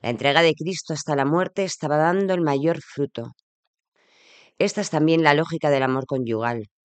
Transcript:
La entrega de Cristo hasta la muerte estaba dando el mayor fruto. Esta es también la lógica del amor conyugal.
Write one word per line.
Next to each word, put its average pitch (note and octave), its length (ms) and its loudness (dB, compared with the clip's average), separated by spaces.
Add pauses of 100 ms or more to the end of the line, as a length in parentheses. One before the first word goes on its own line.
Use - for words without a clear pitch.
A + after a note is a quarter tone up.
La - 80 -6
entrega C#3 320 2
de E3 120 4
Cristo D#3+ 400 -6
hasta D3+ 220 -4
la C#3 100 2
muerte F3+ 380 0
estaba D3+ 340 -2
dando F#3 360 2
el F3 80 0
mayor D3+ 400 0
fruto. B2 520 -8 (1300)
Esta G#3 220 0
es - 80 -4
también D#3+ 340 2
la D3 100 6
lógica D#3+ 360 0
del C3+ 140 2
amor C3 240 0
conyugal. A#2 640 -4 (160)